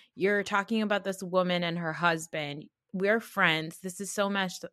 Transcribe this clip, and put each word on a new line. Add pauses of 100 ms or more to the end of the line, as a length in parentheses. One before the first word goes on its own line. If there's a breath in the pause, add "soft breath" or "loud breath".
(140 soft breath)
You're
talking
about
this
woman
and
her
husband. (260)
We're
friends.
This
is
so
messed,